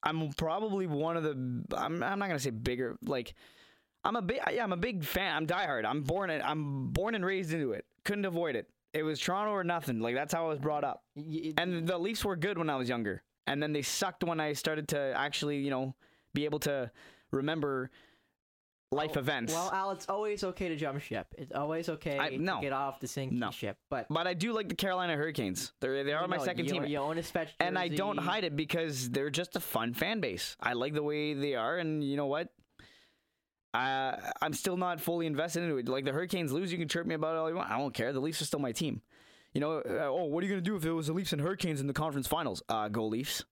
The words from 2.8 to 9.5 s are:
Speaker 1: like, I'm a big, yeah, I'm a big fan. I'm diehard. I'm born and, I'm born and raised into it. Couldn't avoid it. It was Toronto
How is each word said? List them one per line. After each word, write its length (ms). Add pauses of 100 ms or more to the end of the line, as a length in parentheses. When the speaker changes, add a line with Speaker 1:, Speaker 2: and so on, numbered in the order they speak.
Speaker 1:
like, 320 (720)
I'm 120
a 60
big, 180 (120)
yeah, 100
I'm 100
a 60
big 260
fan. 320
I'm 100
diehard. 380
I'm 180
born 280
and, 120
I'm 460
born 260
and 100
raised 280
into 200
it. 120 (200)
Couldn't 200
avoid 320
it. 100 (280)
It 80
was 180
Toronto 320